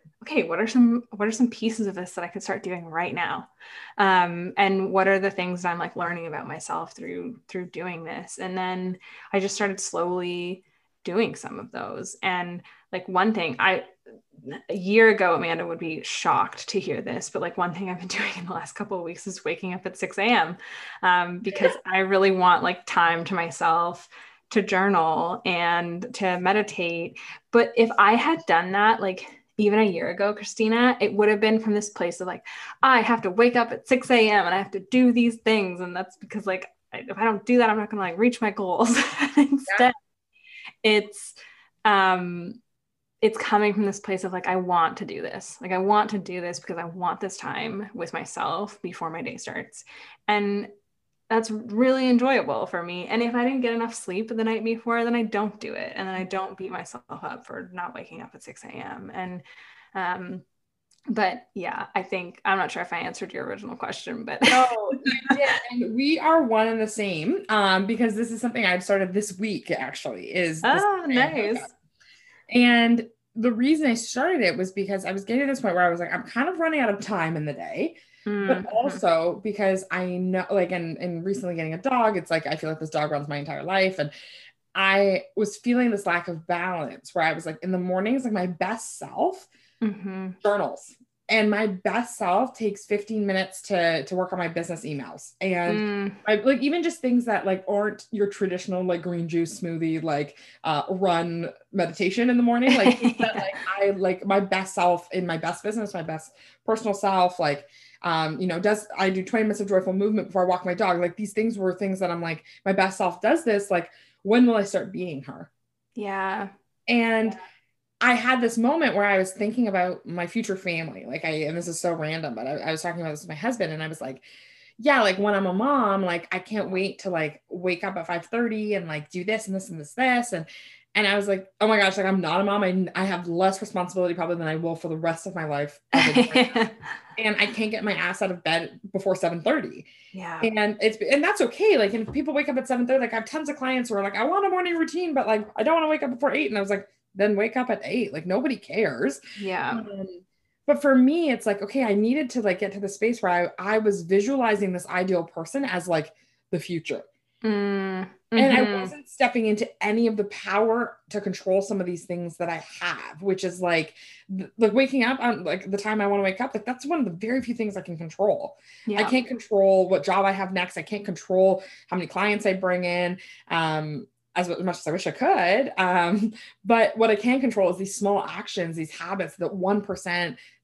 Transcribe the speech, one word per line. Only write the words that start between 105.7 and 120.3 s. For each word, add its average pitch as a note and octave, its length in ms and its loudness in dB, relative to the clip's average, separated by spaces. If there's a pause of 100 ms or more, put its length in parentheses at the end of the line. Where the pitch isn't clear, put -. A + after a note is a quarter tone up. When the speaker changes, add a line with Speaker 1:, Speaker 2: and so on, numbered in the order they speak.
Speaker 2:
my F3 80 -6
best D#3+ 300 -10 (340)
personal A3 280 0
self, F#3+ 440 4
like, D3 300 -2 (320)
um, D#3+ 400 0
you F#3 60 0
know, E3+ 140 -2
does, G#3 260 2 (100)
I F#3+ 140 2
do F#3 140 -2
twenty A3 180 0
minutes G#3+ 180 0
of G3 80 -4
joyful F#3 240 4
movement G3+ 360 0
before F#3 140 0
I F3+ 60 4
walk F3+ 160 0
my F3+ 100 -2
dog. F#3 260 2
Like, F3 160 -2
these G#3 160 -8
things G#3+ 260 0
were F#3 160 0
things F#3+ 240 -2
that F3+ 140 -2
I'm E3+ 100 -4
like, E3 220 -6 (200)
"My G3 80 2
best F#3+ 240 2
self F3+ 240 0
does D#4+ 240 2
this. G3+ 280 0
Like, F3 180 0 (320)
when A#3+ 240 6
will A#3 100 6
I G#3 60 4
start G3 300 -4
being F3 320 -8
her?" - 260 -16 (440)
Speaker 1:
Yeah. G3 560 -4 (360)
Speaker 2:
And A3+ 460 2
Speaker 1:
Yeah. - 60 -14 (600)
Speaker 2:
I B3 140 4
had A#3+ 260 2
this A#3 160 0
moment B3+ 380 2
where G3+ 100 2
I G3+ 140 4
was F#3+ 140 0
thinking A3+ 340 0
about F3+ 400 0
my F3 220 -6
future A3 260 -4